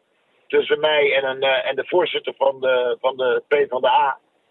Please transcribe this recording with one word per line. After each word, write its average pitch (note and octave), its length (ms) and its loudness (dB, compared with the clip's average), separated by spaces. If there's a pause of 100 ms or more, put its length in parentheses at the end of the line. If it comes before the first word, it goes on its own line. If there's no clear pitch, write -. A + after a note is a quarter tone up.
(480)
tussen D3 320 0
mij D3 360 2
en, C#3 140 0
een, C3 120 -6
eh, C3+ 280 0
en C3+ 60 -4
de C3 120 -6
voorzitter D3 500 -2
van C3+ 220 0
de, B2 420 0
van B2+ 160 -2
de A#2+ 300 0
P C#3+ 220 2
van A#2+ 120 -4
de C3 60 2
A. C#3+ 300 2 (340)